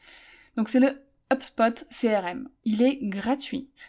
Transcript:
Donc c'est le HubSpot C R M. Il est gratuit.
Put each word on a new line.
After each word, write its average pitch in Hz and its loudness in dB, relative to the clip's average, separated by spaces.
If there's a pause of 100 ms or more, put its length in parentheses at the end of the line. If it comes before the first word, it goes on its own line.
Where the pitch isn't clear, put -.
(560)
Donc 220 -2
c'est 254 4
le 269 4 (280)
HubSpot 233 0
C 220 0
R 185 -4
M. 180 -8 (160)
Il 214 0
est 269 4
gratuit. 208 -4 (200)